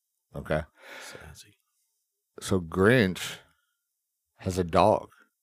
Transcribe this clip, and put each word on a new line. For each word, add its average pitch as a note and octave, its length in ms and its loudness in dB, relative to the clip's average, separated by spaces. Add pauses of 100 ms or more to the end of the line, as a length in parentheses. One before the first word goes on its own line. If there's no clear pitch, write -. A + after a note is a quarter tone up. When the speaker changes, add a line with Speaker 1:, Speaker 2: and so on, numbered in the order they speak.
(340)
Speaker 1:
Okay? D2+ 280 -4 (400)
Speaker 2:
Sassy. - 540 -20 (840)
Speaker 1:
So F#2+ 200 0
Grinch F#2 760 2 (1000)
has F#2 200 -6
a F#2 60 0
dog, F2+ 460 2 (320)